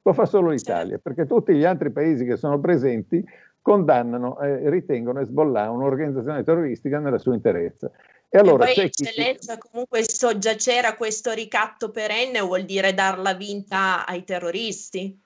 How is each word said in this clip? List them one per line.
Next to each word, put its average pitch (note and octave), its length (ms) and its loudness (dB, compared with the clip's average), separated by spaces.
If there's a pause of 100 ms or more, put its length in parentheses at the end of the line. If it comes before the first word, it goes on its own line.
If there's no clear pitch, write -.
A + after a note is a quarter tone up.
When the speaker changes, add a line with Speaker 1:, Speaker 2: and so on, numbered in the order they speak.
Speaker 1:
Lo F#3+ 120 4
fa F#3 120 4
solo F3+ 240 2
l'Italia, G2 480 -2
Speaker 2:
Certo. - 60 -10
Speaker 1:
perché C#3+ 220 -4
tutti G#3 280 2
gli D3 120 4
altri E3 260 0
paesi C#3+ 340 0
che A#2+ 120 -2
sono C#3+ 220 -2
presenti C#3 640 0 (380)
condannano, B2 800 2
eh, C#3+ 300 0
ritengono C3+ 500 -2
Hezbollah B2+ 500 0
un'organizzazione C3+ 760 -2
terroristica D3 560 0
nella C3+ 200 0
sua B2 160 0
interezza. F2 560 -2 (380)
E F#3+ 80 4
allora F#3 260 8
Speaker 2:
E B3+ 100 4
poi, - 20 2
Speaker 1:
c'è F#3+ 140 2
chi - 140 -6
Speaker 2:
eccellenza, A3+ 540 -4
comunque A#3 500 -4
soggiacere A3+ 800 0
a A3 80 -2
questo A3 360 -4
ricatto A3 600 -4
perenne A3+ 480 -4
vuol F#3 240 -2
dire F#3+ 300 0
darla F#3+ 400 0
vinta G3 720 -4
ai F3+ 160 -8
terroristi. F#3+ 1040 -8